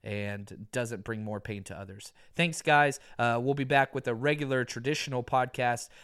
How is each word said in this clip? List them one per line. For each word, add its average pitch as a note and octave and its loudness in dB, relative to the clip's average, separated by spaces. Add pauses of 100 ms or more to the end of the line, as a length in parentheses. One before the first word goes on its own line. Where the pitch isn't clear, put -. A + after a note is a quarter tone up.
and G2+ -8
doesn't A#2 -4
bring G#2+ -6
more G#2 -6
pain G2+ -8
to F2 -12
others. G2 -14 (220)
Thanks, E3 0
guys. D3 6 (200)
Uh, A#2+ 4
we'll C3+ 2
be C#3+ 0
back C3+ 4
with C3 -2
a A#2+ 0
regular C3+ 0
traditional B2+ -2
podcast B2+ 0 (140)